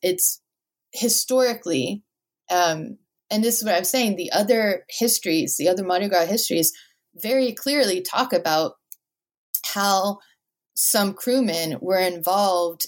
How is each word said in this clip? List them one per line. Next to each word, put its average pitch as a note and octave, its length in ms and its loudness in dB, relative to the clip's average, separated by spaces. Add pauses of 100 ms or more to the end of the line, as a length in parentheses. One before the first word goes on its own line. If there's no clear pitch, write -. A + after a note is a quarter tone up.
it's - 400 -2 (500)
historically, A3 1080 0 (480)
um, E3+ 480 0 (320)
and G#3+ 120 0
this A3+ 140 2
is G#3+ 80 -4
what F#3 100 0
I'm F3+ 100 0
saying, A#3 320 0
the F3 160 -6
other G#3 580 2
histories, E3 680 0
the D3 120 0
other F#3 160 0
Mardi F#3 240 0
Gras F3 180 2
histories E3 480 0 (400)
very B3 380 0
clearly A#3 500 0
talk B3+ 320 -2
about D#3+ 380 0 (920)
how G3+ 540 0 (560)
some G3 400 2
crewmen E3 640 0
were F#3 200 2
involved F3+ 880 0